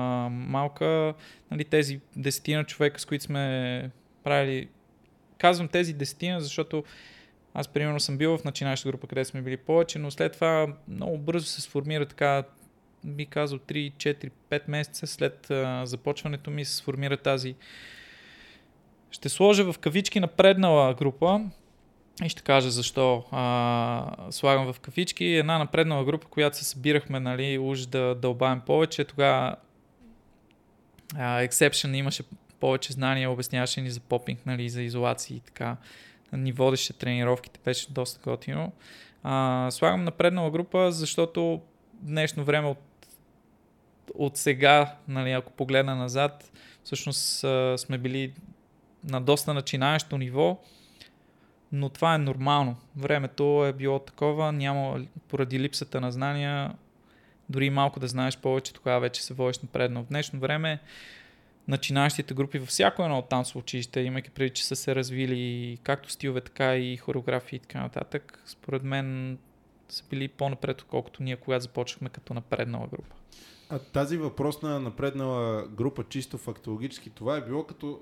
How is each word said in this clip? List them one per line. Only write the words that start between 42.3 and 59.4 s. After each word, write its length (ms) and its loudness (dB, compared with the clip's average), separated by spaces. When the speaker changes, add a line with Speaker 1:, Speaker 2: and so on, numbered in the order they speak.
Speaker 1:
време 240 2
от, 100 -2
от 220 -4
сега, 580 6
нали, 240 -2
ако 200 -4
погледна 440 2
назад, 560 -2
всъщност, 600 -4
а, 340 2
сме 200 -4
били 340 -4
на 160 -2
доста 340 4
начинаещо 640 0
ниво, 420 2
но 160 -2
това 260 2
е 40 4
нормално. 580 0
Времето 720 2
е 60 2
било 260 0
такова, 540 0
няма, 480 -2
поради 320 0
липсата 400 -4
на 120 -2
знания, 600 -4
дори 180 2
и 40 2
малко 300 2
да 80 -2
знаеш 300 -2
повече, 340 0
тогава 280 0
вече 220 -2
се 120 -8
водиш 240 0